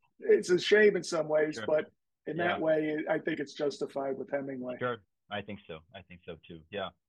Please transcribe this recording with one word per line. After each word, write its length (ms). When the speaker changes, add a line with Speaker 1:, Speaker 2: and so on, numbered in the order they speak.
Speaker 1:
it's 280
a 100
shame 360
in 80
some 240
ways, 300
Speaker 2:
Sure. 100
Speaker 1:
but 240
in 120
that 200
Speaker 2:
Yeah. 80
Speaker 1:
way, 420
I 120
think 200
it's 140
justified 640
with 140
Hemingway. 480
Speaker 2:
Sure. 180
I 140
think 240
so. 100
I 80
think 240
so 120
too. 120
Yeah. 180